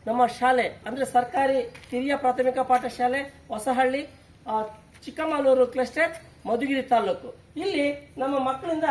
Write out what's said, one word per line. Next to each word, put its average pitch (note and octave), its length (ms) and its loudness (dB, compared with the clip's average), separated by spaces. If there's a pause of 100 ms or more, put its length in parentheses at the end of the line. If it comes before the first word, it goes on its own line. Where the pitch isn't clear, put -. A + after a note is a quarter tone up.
ನಮ್ಮ A#3+ 200 4
ಶಾಲೆ, B3 420 2 (180)
ಅಂದ್ರೆ B3+ 200 -4
ಸರ್ಕಾರಿ C4 560 2
ಕಿರಿಯ C4 540 -4
ಪ್ರಾಥಮಿಕ B3+ 420 0
ಪಾಠಶಾಲೆ B3+ 640 0
ಹೊಸಹಳ್ಳಿ, C4 840 -2 (420)
ಆ, A3 140 -2 (420)
ಚಿಕ್ಕಮಗಳೂರು C4+ 640 2
ಕ್ಲಸ್ಟರ್, C4 480 -2 (320)
ಮಧುಗಿರಿ C4 360 0
ತಾಲೂಕು, A3 520 0 (220)
ಇಲ್ಲಿ D4 640 -2
ನಮ್ಮ C#4 200 -2
ಮಕ್ಕಳಿಂದ D#4 520 -2